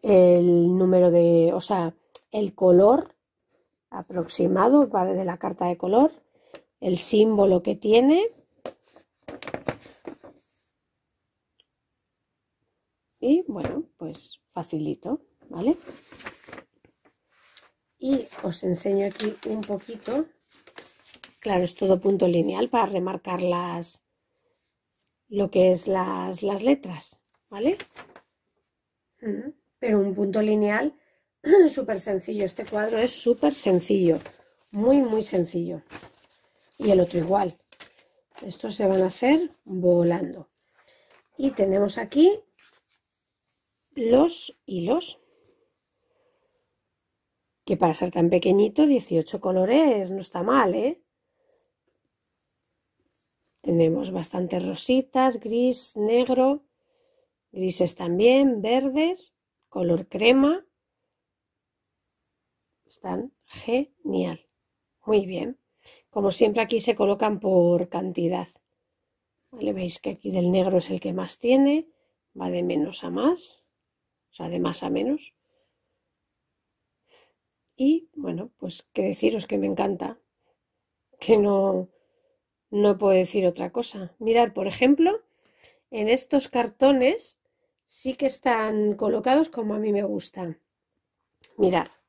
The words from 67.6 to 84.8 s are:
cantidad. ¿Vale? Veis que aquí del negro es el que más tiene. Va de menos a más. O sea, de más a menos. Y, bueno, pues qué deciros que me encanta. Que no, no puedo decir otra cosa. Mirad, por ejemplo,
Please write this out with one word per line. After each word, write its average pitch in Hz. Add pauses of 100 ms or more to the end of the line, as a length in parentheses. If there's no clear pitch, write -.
cantidad. 180 (1040)
¿Vale? 214
Veis 180
que -
aquí 190
del 180
negro 185
es 175
el 185
que 185
más 185
tiene. 277 (500)
Va 185
de 175
menos 175
a -
más. 233 (640)
O -
sea, 170
de 175
más 170
a 175
menos. 220 (2500)
Y, 311
bueno, 196
pues 185 (100)
qué 202
deciros 208
que 208
me 196
encanta. 196 (960)
Que 220
no, 196 (800)
no 208
puedo 196
decir 185
otra 180
cosa. 214
Mirad, 226
por 240
ejemplo, 285 (680)